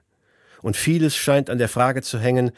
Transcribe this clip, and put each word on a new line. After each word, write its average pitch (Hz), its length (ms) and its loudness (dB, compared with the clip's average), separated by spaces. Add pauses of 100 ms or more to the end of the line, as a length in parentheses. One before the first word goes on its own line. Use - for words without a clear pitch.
(600)
Und 104 160 -4
vieles 156 400 0
scheint 139 320 2
an 123 100 -4
der 117 100 0
Frage 127 340 0
zu - 160 -8
hängen, 123 400 2